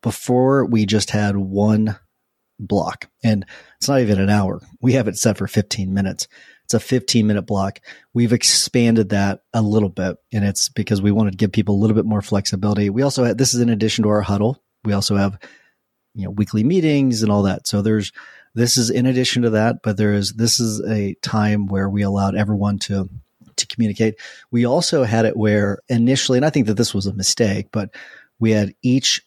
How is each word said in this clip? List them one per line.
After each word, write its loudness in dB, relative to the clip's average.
Before, 2
we 2
just 0
had 0
one 0
block, -4
and 0
it's -6
not 2
even 2
an 2
hour. 0
We 2
have 2
it -6
set 0
for -4
fifteen -4
minutes. -4
It's -6
a 2
fifteen 0
minute -2
block. -4
We've 2
expanded 2
that -2
a 2
little 2
bit, -6
and -2
it's -2
because -2
we 2
wanted 2
to -8
give 0
people 0
a 0
little 2
bit 2
more 0
flexibility. -2
We -2
also 0
have, 0
this 2
is 0
in 2
addition 0
to 2
our 2
huddle. -2
We -2
also 0
have, 0
you -8
know, -8
weekly -2
meetings 2
and 2
all 2
that. -2
So -2
there's, 0
this 0
is 0
in 0
addition 0
to 2
that, 2
but -2
there 2
is, -2
this 0
is -2
a -2
time 0
where -2
we -2
allowed 0
everyone 0
to, -4
to -4
communicate. -2
We 0
also 2
had 2
it 0
where 0
initially, 2
and 2
I 2
think 0
that 0
this 0
was -2
a -4
mistake, -2
but -4
we 2
had 2
each 0